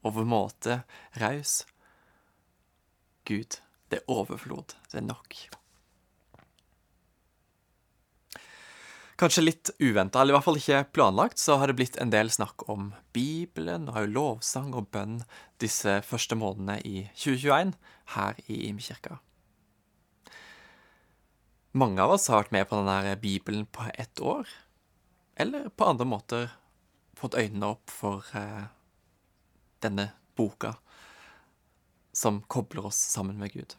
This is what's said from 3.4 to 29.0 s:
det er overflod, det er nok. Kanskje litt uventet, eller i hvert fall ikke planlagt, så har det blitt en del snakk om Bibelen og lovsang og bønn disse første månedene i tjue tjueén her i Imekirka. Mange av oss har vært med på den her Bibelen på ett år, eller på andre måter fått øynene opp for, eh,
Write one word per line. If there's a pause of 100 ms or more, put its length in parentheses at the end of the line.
det
er
overflod, (160)
det
er
nok. (3750)
Kanskje
litt
uventet,
eller
i
hvert
fall
ikke (160)
planlagt,
så
har
det
blitt
en
del
snakk
om (260)
Bibelen
og
lovsang
og
bønn (420)
disse
første
månedene
i (100)
tjue
tjueén (400)
her (100)
i
Imekirka. (2500)
Mange
av
oss
har
vært
med
på
den
her
Bibelen
på
ett
år, (880)
eller
på
andre
måter (640)
fått
øynene
opp
for,
eh, (1160)